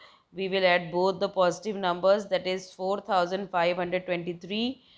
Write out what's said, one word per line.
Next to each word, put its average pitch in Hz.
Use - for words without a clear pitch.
we 190
will 190
add 175
both 185
the 196
positive 185
numbers, 190
that 180
is 185
four 196
thousand 185
five 175
hundred 180
twenty-three 180